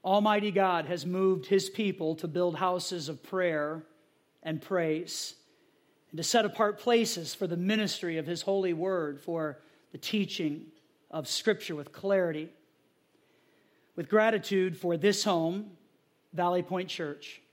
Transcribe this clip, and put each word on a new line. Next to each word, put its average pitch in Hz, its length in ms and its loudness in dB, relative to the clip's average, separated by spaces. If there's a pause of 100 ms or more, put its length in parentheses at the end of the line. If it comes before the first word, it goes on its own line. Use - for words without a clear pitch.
Almighty 208 460 4
God 180 360 4
has 160 200 -4
moved 185 400 2
his 196 240 4
people 175 460 0
to 165 120 -6
build 175 280 0
houses 180 520 -2
of 143 140 -10
prayer 160 600 -2 (600)
and 160 180 -4
praise, 165 720 -2 (760)
and 156 80 -10
to 165 60 -4
set 226 200 4
apart 208 340 0
places 226 560 2
for 196 120 -4
the 170 100 -2
ministry 190 640 0
of 147 80 -4
his 170 160 -4
holy 190 320 2
word, 160 460 -2
for 156 380 -4 (340)
the 190 60 -14
teaching 170 680 -2 (440)
of 151 160 -6
Scripture - 480 -2
with 147 180 -10
clarity. 175 580 0 (1500)
With 170 140 -8
gratitude 202 680 2
for 170 220 -2
this 196 260 2
home, 190 460 0 (640)
Valley 175 280 2
Point 185 280 -4
Church - 500 -10 (120)